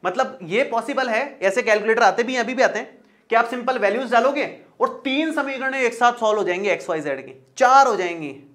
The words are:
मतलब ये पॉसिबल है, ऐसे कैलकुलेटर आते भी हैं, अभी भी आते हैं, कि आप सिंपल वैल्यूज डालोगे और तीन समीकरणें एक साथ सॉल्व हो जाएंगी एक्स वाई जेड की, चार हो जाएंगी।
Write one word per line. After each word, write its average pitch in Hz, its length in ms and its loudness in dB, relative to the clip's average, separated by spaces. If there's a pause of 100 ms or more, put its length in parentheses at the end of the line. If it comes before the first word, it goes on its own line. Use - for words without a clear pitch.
मतलब 185 380 -2
ये 196 220 0
पॉसिबल 254 440 -4
है, 226 340 -4
ऐसे 196 200 0
कैलकुलेटर 220 400 2
आते 262 200 4
भी 254 120 -2
हैं, 247 60 -2
अभी 233 140 -4
भी 254 80 0
आते 208 160 2
हैं, 254 200 -12 (320)
कि 226 60 2
आप 233 80 4
सिंपल 247 340 -4
वैल्यूज 220 340 -2
डालोगे 262 480 0 (200)
और 247 240 -2
तीन 294 280 -2
समीकरणें 269 480 -4
एक 240 140 0
साथ 240 180 2
सॉल्व 220 260 0
हो 202 60 0
जाएंगी 180 240 -2
एक्स - 200 -2
वाई 160 120 -2
जेड 147 260 -6
की, - 80 -20 (220)
चार 262 300 6
हो 226 100 0
जाएंगी। 170 480 -6 (100)